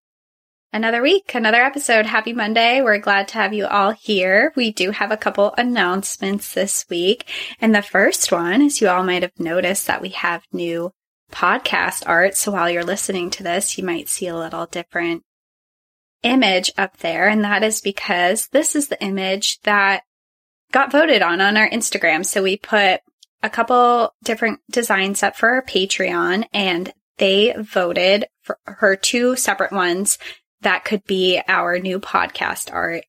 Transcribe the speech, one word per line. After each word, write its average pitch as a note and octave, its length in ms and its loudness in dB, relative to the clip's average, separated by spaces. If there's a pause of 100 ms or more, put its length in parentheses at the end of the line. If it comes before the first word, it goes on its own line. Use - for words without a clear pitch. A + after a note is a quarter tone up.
(720)
another A3+ 300 0
week, F#4+ 320 2
another A3+ 260 4
episode. B3+ 460 2
Happy A3+ 260 -2
Monday. A#3 480 2
We're G#3+ 160 4
glad G3+ 300 2
to - 80 -12
have G#3 180 0
you G#3 140 -2
all G3+ 240 2
here. G#3 640 2
We A#3 160 0
do F#3 180 -2
have G#3 220 -4
a A3 40 -2
couple G3+ 440 0
announcements G3 960 -2
this - 340 -4
week. F3+ 400 -2 (320)
And A3 140 4
the G3+ 80 2
first - 480 0
one F3+ 320 2
is C#4+ 180 2
you G3+ 80 4
all F3+ 140 2
might F3+ 180 0
have - 180 -4
noticed F3+ 460 -2
that - 160 -2
we F#3+ 80 -10
have E3+ 320 -4 (100)
new E3+ 400 -4 (400)
podcast F3+ 760 0
art. F3 280 2
So - 160 -2
while F3 200 0
you're F3 120 -2
listening F#3 460 -4
to G3 140 -10
this, F3+ 340 -4
you C#4+ 60 -6
might D4 260 -6
see - 160 -4
a E3+ 100 -6
little E3 300 -8
different E3+ 560 -6 (1000)
image A3 560 2
up F#3+ 180 -4
there. E3+ 300 -2
And G#3+ 160 2
that G3+ 180 -2
is A3 180 0
because F#3 680 -2
this D4+ 280 0
is D4 120 -2
the - 160 -6
image G3 640 -2
that G3 360 2 (680)
got C4 200 2
voted C#4+ 300 4
on, E3+ 200 2
on G#3 160 2
our G#3+ 120 4
Instagram. F#3 560 -2
So - 160 -2
we F#3+ 160 0
put G3+ 440 2 (420)
a G#3+ 60 -2
couple A#3+ 600 2 (120)
different A3 360 -4 (120)
designs G3+ 500 -2
up - 140 0
for A3+ 140 0
our B3+ 120 0
Patreon, F#3 920 -2
and F#3+ 400 -2 (280)
they G3+ 360 4
voted F#3 680 0 (160)
for - 240 -10
her G3 300 2
two B3 400 0
separate G3 360 -2
ones F#3 460 0 (440)
that F#3 220 0
could G3+ 200 -2
be F#3 440 2
our F3 300 2
new F#3 220 -4
podcast - 760 -4
art. - 360 -4